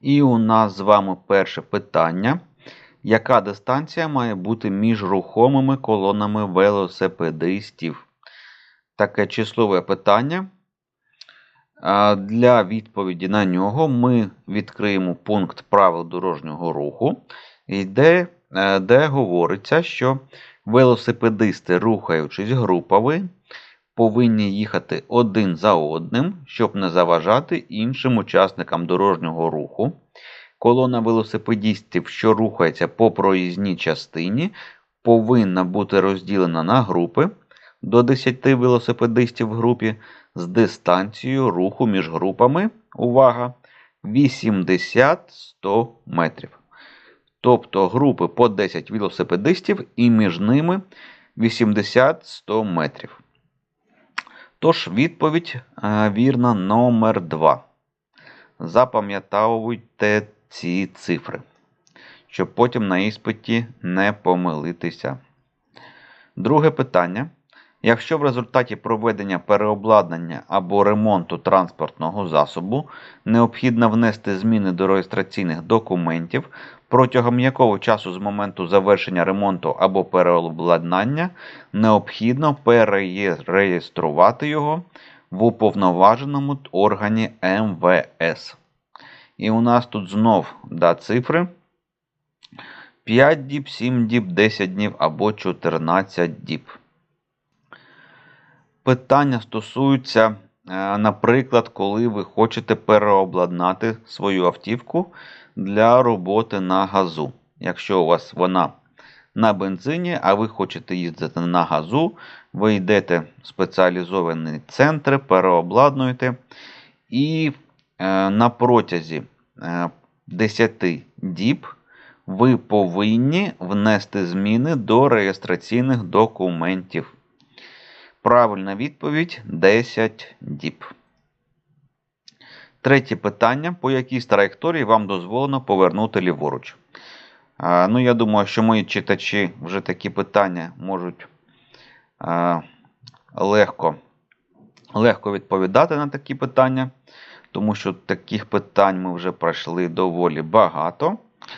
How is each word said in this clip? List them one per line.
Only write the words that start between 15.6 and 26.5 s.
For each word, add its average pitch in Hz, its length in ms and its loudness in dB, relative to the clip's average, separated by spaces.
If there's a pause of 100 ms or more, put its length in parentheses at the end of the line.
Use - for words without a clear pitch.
правил 85 400 0
дорожнього 82 640 -8
руху, 73 480 -6 (460)
і 98 180 -6
де, 160 420 2 (280)
е, 98 240 2
де 120 280 4
говориться, 101 760 0
що 135 360 -4 (460)
велосипедисти, 113 1120 2
рухаючись 92 720 -2
групами, 120 800 0 (680)
повинні 110 560 2
їхати 98 560 -6
один 107 480 0
за 98 180 2
одним, 82 600 -2 (120)
щоб - 300 -4